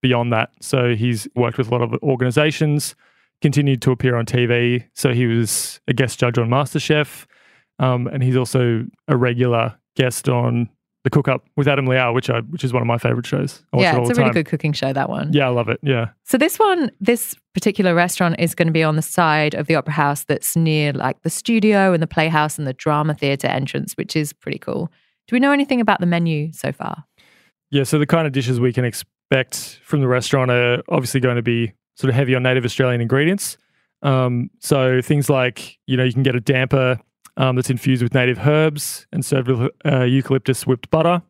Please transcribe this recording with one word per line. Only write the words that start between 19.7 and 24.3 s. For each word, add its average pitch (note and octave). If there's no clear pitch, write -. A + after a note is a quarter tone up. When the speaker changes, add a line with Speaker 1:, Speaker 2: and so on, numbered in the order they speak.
Speaker 2:
Opera D3+
House C#3+
that's -
near, D3+
like, -
the E3
studio G#3
and D#3+
the D#3
Playhouse D#3
and D3+
the C3
Drama D3+
Theatre C#3
entrance, C3+
which -
is D3+